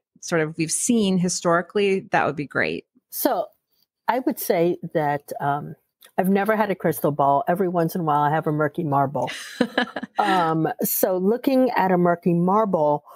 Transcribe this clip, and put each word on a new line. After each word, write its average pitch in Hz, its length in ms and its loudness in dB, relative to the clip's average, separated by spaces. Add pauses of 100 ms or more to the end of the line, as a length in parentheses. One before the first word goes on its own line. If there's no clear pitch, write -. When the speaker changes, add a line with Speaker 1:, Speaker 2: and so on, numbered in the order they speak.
(220)
Speaker 1:
sort 170 200 -2
of 156 160 -4
we've 165 140 -2
seen 202 480 0
historically, 180 920 0
that 135 140 2
would 143 100 -2
be 151 120 -8
great. 82 380 -4 (260)
Speaker 2:
So 220 340 -2 (600)
I 233 120 0
would 262 200 -2
say 175 380 0 (160)
that, 147 460 -2
um... 147 360 -4 (420)
I've 185 120 0
never 196 260 2
had 208 140 0
a 190 60 -2
crystal 160 360 0
ball. 139 360 2
Every 180 220 0
once 170 260 -2
in 185 60 -4
a - 20 -4
while, 147 180 2
I 147 100 2
have 156 160 -2
a 156 40 0
murky 151 320 -2
marble. 139 460 0 (300)
Speaker 1:
<laughs> 240 100 -2 (500)
Speaker 2:
Um, 165 480 2 (160)
so 202 340 0
looking 247 540 2
at 185 180 2
a 180 80 4
murky 175 380 2
marble, 175 680 2 (120)